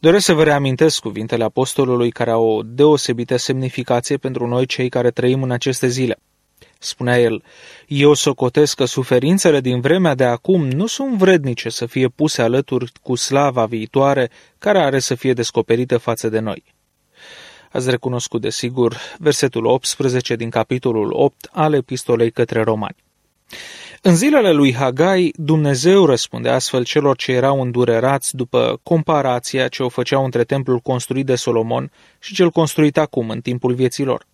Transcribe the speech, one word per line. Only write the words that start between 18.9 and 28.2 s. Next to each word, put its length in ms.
versetul 460
optsprezece 720
din 140
capitolul 640
opt 400
al 220
Epistolei 560
către 320
Romani. 340
În 120
zilele 380
lui 220
Hagai, 600
Dumnezeu 720
răspunde 420
astfel 360
celor 320
ce 160
erau 300
îndurerați 720